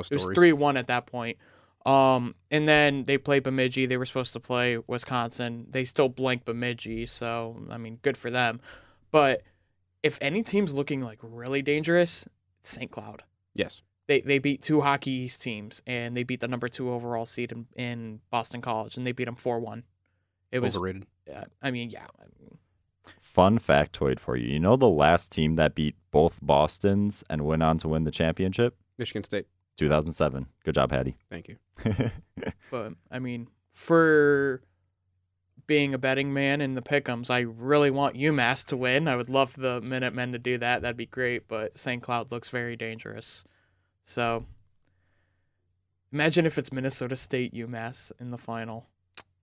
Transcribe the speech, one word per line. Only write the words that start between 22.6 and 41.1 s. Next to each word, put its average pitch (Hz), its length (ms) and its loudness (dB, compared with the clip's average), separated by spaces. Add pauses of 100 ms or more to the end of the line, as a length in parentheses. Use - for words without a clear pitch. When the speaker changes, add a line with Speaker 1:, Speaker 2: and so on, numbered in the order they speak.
Speaker 3:
Fun 98 380 6
factoid 71 640 2
for - 160 -4
you. 58 140 -4
You 71 100 0
know 95 160 6
the 135 140 6
last 80 420 6
team 80 240 2
that 80 180 4
beat 76 220 -2 (160)
both 78 320 4
Bostons 98 880 2
and 78 140 -2
went 80 200 2
on 80 160 4
to 80 80 -4
win 80 160 0
the 78 80 -2
championship? 92 640 0 (240)
Speaker 2:
Michigan 110 240 -8
State. - 240 -6 (300)
Speaker 3:
Two 78 100 2
thousand 76 240 4
seven. 67 360 -2 (180)
Good 76 100 -2
job, 65 160 4
Hattie. 65 240 -2 (140)
Speaker 2:
Thank 85 180 -14
you. - 80 -20 (280)
Speaker 3:
<laughs> 110 280 0 (580)
Speaker 1:
But, 110 240 -10 (160)
I 127 100 -10
mean, 120 280 -8 (240)
for 147 880 4 (1080)
being 143 260 4
a 131 40 -2
betting 135 360 0
man 139 280 0
in 135 140 -2
the 127 60 -6
pick'ems, 127 480 -2
I 123 100 2
really 123 520 2
want 139 260 -2
UMass 135 500 2
to 139 100 -4
win. 127 300 2
I 131 80 2
would 123 140 -4
love 131 280 2
the 127 240 -2
Minutemen 127 520 -4
to 120 60 -8
do 123 180 -2
that. 120 240 0
That'd 120 160 -4
be 120 80 -8
great, 123 420 -4